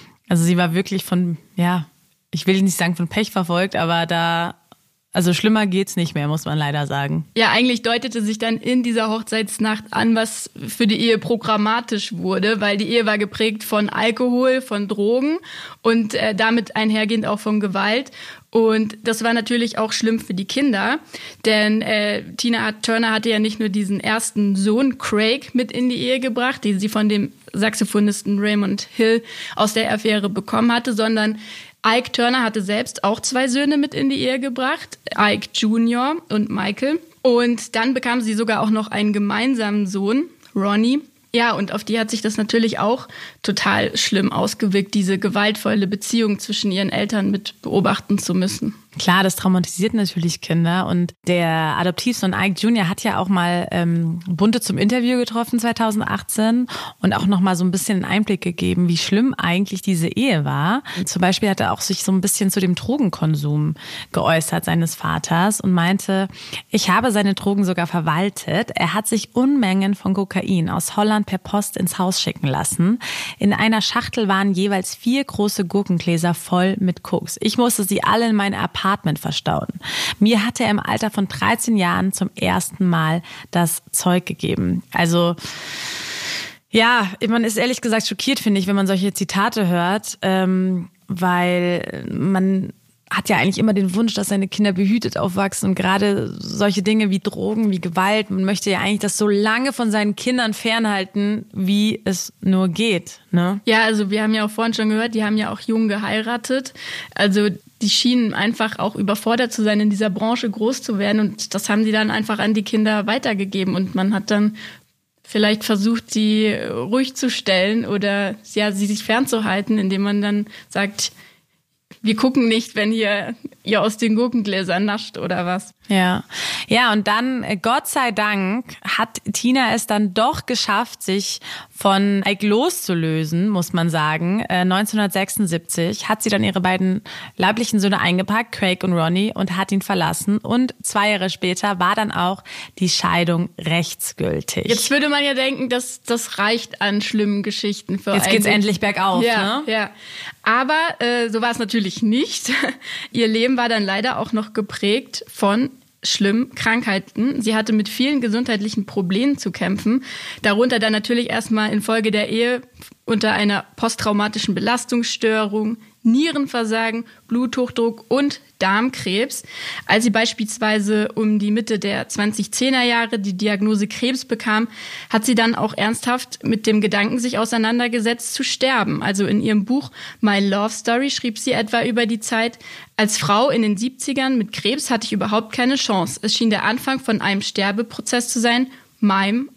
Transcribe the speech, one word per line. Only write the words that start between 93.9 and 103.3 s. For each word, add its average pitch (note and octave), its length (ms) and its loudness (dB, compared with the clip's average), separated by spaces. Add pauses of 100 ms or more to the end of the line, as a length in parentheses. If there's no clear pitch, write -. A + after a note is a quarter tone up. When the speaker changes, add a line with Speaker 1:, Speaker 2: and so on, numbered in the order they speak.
Speaker 1:
Wunsch, A3 200 0
dass G3+ 140 -2
seine G3 200 0
Kinder G#3 240 0
behütet G3+ 460 0
aufwachsen G3 500 -2
und F#3+ 60 2
gerade G3 640 0
solche G3+ 420 0
Dinge G#3+ 280 2
wie F#3+ 80 0
Drogen, G#3 520 -2
wie F#3 100 0
Gewalt, G3 500 0
man F#3+ 140 -2
möchte G3 260 -2
ja F#3 100 0
eigentlich G3+ 200 0
das - 180 -2
so G#3 100 2
lange A3 460 2
von A#3 160 0
seinen G#3 260 0
Kindern B3 380 0
fernhalten, G#3 1000 -2
wie G3+ 540 2
es F#3+ 340 -4
nur F#3+ 280 2
geht, F#3 520 -2 (100)